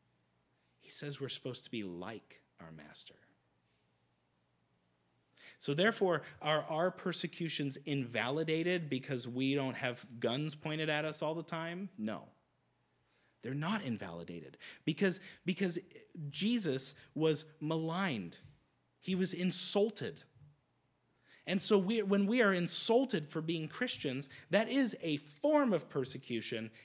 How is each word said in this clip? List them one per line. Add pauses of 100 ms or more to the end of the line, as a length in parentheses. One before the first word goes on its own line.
(800)
He
says
we're
supposed
to
be
like (200)
our
master. (2500)
So
therefore, (200)
are
our
persecutions (100)
invalidated
because
we
don't
have (140)
guns
pointed
at
us
all
the
time? (100)
No. (1200)
They're
not
invalidated (280)
because, (240)
because (520)
Jesus (200)
was (160)
maligned. (600)
He
was
insulted. (1300)
And
so
we,
when
we
are
insulted
for
being
Christians, (200)
that
is
a
form
of
persecution. (120)